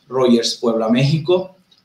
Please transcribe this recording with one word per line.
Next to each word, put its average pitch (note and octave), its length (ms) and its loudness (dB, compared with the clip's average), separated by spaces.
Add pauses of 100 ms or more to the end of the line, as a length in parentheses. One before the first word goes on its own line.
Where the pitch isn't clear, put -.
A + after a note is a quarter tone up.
Rogers B2 460 0
Puebla, A2+ 340 -2
México. D3+ 680 0 (300)